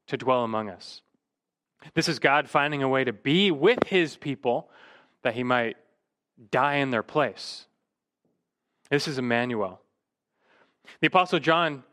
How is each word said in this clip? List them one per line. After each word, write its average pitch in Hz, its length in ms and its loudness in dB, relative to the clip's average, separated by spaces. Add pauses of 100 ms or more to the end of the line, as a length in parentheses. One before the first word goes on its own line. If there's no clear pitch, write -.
to 135 100 -8
dwell 120 280 0
among 110 260 -4
us. - 320 -18 (880)
This 165 160 0
is 143 100 -2
God 143 300 -2
finding 147 340 -2
a 135 60 0
way 131 160 0
to 120 80 -4
be 170 380 0
with 175 360 2
his 175 300 0
people 135 540 -4 (520)
that 117 120 0
he 123 100 -4
might 123 320 0 (760)
die 143 260 2
in 139 140 0
their 113 120 0
place. - 640 -4 (1200)
This 143 160 0
is 139 120 -4
Emmanuel. 117 600 -2 (1200)
The 156 80 6
Apostle 180 320 4
John 156 520 2